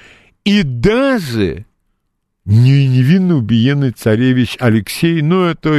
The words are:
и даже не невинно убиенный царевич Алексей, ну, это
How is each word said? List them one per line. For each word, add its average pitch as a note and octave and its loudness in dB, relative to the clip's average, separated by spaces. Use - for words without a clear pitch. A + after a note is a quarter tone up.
и G3+ 0
даже C3 -2
не C3 4
невинно D#3 2
убиенный B2 0
царевич A#2+ 0
Алексей, C3 -2
ну, F3+ 0
это D#3+ -4